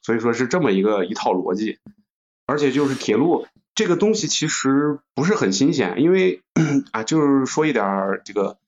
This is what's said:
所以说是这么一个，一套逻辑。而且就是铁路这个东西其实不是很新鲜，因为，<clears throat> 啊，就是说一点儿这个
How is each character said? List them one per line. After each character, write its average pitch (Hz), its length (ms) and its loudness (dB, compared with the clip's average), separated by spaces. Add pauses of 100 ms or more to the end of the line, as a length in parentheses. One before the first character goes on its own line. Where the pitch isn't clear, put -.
所 113 120 -2
以 113 60 -2
说 120 120 0
是 123 140 -2
这 180 140 -2
么 139 120 2
一 95 100 2
个， 104 220 0
一 95 100 -8
套 110 180 -2
逻 92 220 -2
辑。 104 240 -6 (680)
而 147 120 -2
且 143 140 0
就 143 140 0
是 135 80 -2
铁 110 220 -2
路 143 300 0 (280)
这 214 120 -2
个 175 100 2
东 208 160 2
西 - 160 -2
其 151 200 -2
实 143 500 0 (160)
不 135 100 -2
是 196 100 2
很 101 180 0
新 135 200 2
鲜， 92 260 -2
因 160 140 4
为， 185 300 0 (260)
<clears throat> 139 240 -2
啊， 113 100 -4
就 156 180 0
是 139 260 4
说 151 180 0
一 156 80 0
点 110 120 0
儿 98 380 -2
这 - 120 -20
个 101 340 -2